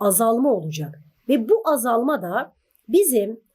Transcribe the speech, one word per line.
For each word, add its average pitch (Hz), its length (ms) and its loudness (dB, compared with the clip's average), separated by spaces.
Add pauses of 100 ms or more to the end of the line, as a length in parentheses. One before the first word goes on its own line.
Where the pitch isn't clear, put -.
Azalma 226 540 2
olacak. 156 460 -8 (280)
Ve 240 200 0
bu 453 160 4
azalma 247 580 0
da 190 300 -4 (360)
bizim 226 520 0 (140)